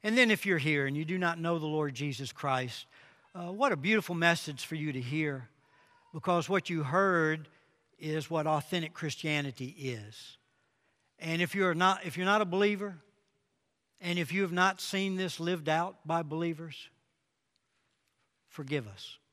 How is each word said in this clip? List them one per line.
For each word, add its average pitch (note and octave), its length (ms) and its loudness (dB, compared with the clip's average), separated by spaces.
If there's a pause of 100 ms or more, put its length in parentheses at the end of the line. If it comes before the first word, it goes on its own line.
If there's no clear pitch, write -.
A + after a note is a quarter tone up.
And A3 160 2
then A#3+ 140 8
if G3+ 140 2
you're F3+ 140 4
here C#3+ 280 2
and C#3 80 -2
you D#3 80 -2
do F3 140 -2
not E3+ 220 0
know E3 200 0
the D#3 60 -4
Lord D3+ 280 0
Jesus C3+ 380 -4
Christ, B2+ 540 -4 (500)
uh, F3 160 -8
what A3+ 220 2
a - 20 2
beautiful F3 400 2
message E3 480 2
for E3 120 -8
you D3+ 180 -4
to C3 80 -4
hear, C#3 480 -4 (640)
because E3+ 340 0
what F#3 220 0
you D#3+ 140 -2
heard D#3+ 680 2 (500)
is D#3 300 -4
what D#3 180 0
authentic D#3 460 0
Christianity D3 840 -4
is. A2+ 600 -10 (840)
And E3 220 -2
if F3 120 0
you're F#3 220 2
not, F#3 300 4
if D#3+ 100 -6
you're F#3 100 -2
not G#3 140 6
a G#3 60 4
believer, G3 520 0 (1040)
and F3 160 0
if D#3+ 140 0
you F#3+ 120 2
have F3 100 -2
not F#3 260 4
seen F#3+ 380 -2
this F#3 240 -4
lived E3 260 -2
out D#3 400 -2
by E3 160 0
believers, D#3+ 680 -6 (1600)
forgive C3+ 400 -4
us. - 300 -16 (160)